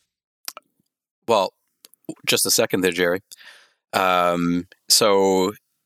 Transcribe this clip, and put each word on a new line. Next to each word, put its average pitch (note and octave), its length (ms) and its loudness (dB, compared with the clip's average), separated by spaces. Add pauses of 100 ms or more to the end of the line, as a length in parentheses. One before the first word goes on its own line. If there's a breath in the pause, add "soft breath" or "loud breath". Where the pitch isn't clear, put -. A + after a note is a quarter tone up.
(1300)
Well, G2+ 260 0 (760)
just - 200 -2
a G2 40 -2
second A2 300 0
there, F2+ 120 0
Jerry. F2+ 280 0 (720 loud breath)
Um, F2 760 0 (220)
so G2 640 2 (340)